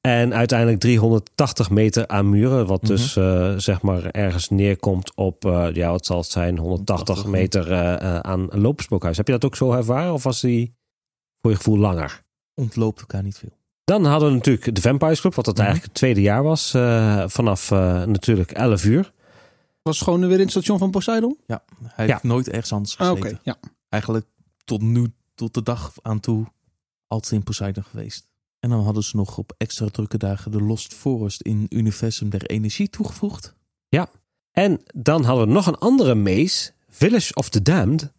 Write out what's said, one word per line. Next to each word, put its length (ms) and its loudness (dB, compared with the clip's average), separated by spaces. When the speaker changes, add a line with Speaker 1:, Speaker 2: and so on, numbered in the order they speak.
Speaker 1:
En 340 2
uiteindelijk 460 2
driehonderdtachtig 880 2
meter 380 2
aan 220 0
muren. 360 2
Wat 160 -2
Speaker 2:
Mhm. 80 0
Speaker 1:
dus, 260 0
eh, 400 2
zeg 260 -2
maar 220 0
ergens 440 -4
neerkomt 680 0
op, 280 -2
eh, 280 2
ja, 180 -2
wat 160 -2
zal 120 -2
het 120 -4
zijn? 280 -2
Honderdtachtig 640 -4
Speaker 2:
Honderdtachtig, 480 0
ja. 0 -
Speaker 1:
meter, 300 0
eh, 160 -2
eh, 40 -4
aan 320 -4
loopspookhuis. 640 -2
Heb 100 -2
je 60 0
dat 120 0
ook 120 -2
zo 160 2
ervaren 400 -2
of 100 -4
was 180 -2
die 340 0
voor 100 2
je 60 2
gevoel 220 2
langer? 440 0
Speaker 2:
Ontloopt 460 -4
elkaar 220 -8
niet 160 -8
veel. 180 -18
Speaker 1:
Dan 200 2
hadden 240 4
we 60 4
natuurlijk 400 2
de 60 0
Vampires 400 2
Club, 140 0
wat 100 -2
dat 120 0
Speaker 2:
Mhm. 80 4
Speaker 1:
eigenlijk 280 0
het 100 -2
tweede 200 4
jaar 200 4
was. 320 0
Eh, 520 2
vanaf, 440 0
eh, 340 2
natuurlijk 460 0
elf 340 0
uur. 280 2
Speaker 3:
Was 180 -4
gewoon 200 2
weer 100 2
in 100 4
het 100 2
station 280 0
van 120 0
Poseidon? 560 -2
Speaker 2:
Ja, 160 -8
hij 240 -6
Speaker 1:
Ja. 60 2
Speaker 2:
heeft 120 -2
nooit 240 0
ergens 240 -6
anders 260 -4
Speaker 3:
Ah, 100 2
Speaker 2:
gezeten. 220 -2
Speaker 3:
oké, 120 -12
ja. 140 -8
Speaker 2:
Eigenlijk 380 -4
tot 180 -4
nu, 300 0
tot 200 -10
de 80 -2
dag 300 -6
aan 180 -4
toe, 260 -2
altijd 260 -6
in 100 0
Poseidon 420 -6
geweest. 420 -16
En 100 -2
dan 140 0
hadden 200 0
ze 120 -8
nog 220 -4
op 200 -10
extra 300 -6
drukke 300 -6
dagen 340 -4
de 100 -2
Lost 320 -4
Forest 480 -4
in 260 -4
Universum 640 -2
der 160 -4
Energie 440 -4
toegevoegd. 640 -8
Speaker 1:
Ja. 200 0
En 280 2
dan 300 2
hadden 220 4
we 60 4
nog 140 4
een 120 -2
andere 360 4
maze, 560 2
Village 460 2
of 140 -2
the 140 0
Damned. 560 2